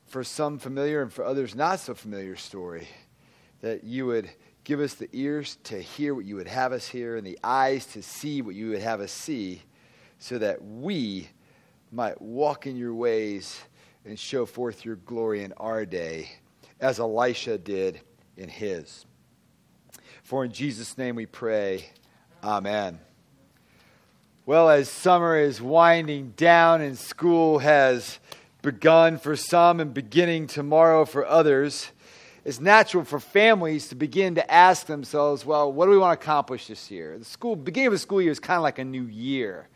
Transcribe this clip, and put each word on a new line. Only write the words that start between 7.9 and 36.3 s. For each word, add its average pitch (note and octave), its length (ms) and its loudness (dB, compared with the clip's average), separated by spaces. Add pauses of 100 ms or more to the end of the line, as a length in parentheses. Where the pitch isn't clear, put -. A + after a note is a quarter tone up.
see D3 400 -10
what G2+ 140 -10
you A2 140 -10
would G#2 120 -6
have A2 200 -6
us G2 100 -10
see, G2 500 -10 (560)
so - 200 -12
that G#2+ 260 -4
we A2+ 640 -8 (640)
might A2+ 300 -8
walk C#3 440 -4
in C3 120 -10
your A#2+ 160 -10
ways A2 680 -4 (460)
and G#2 120 -16
show B2+ 280 -6
forth A#2+ 400 -10
your A2+ 100 -10
glory G#2+ 480 -6
in G2 140 -14
our A2 280 -6
day, E2 460 -10 (480)
as B2 220 -2
Elisha A#2 560 -2
did F#2+ 420 -6 (380)
in F#2 100 -18
his. F2 580 -12 (1160)
For C3 220 -6
in A#2+ 80 -12
Jesus' A#2 440 -10
name B2 200 -6
we A2+ 80 -10
pray, G2+ 640 -4 (520)
amen. G2+ 560 -4 (1500)
Well, D#3+ 240 6
as C#3+ 180 6
summer E3+ 500 2
is C#3 240 0
winding D3+ 760 4
down E3 420 8
and C#3 180 -6
school E3 640 2
has C3+ 600 4 (440)
begun D#3+ 540 6
for D3+ 180 -4
some E3+ 440 4
and D3+ 140 -4
beginning D#3 520 0
tomorrow D#3 600 4
for C#3 200 -4
others, D3 680 2 (520)
it's B2+ 160 -10
natural F#3 460 4
for C#3+ 140 -6
families F3+ 680 2
to C3+ 80 -14
begin D#3 400 -2
to D#3+ 160 0
ask F3 360 8
themselves, D3 580 -2
"Well, D3 260 0
what D3+ 140 2
do G3 60 6
we G3+ 60 8
want F3+ 220 4
to - 60 -14
accomplish C#3+ 420 -2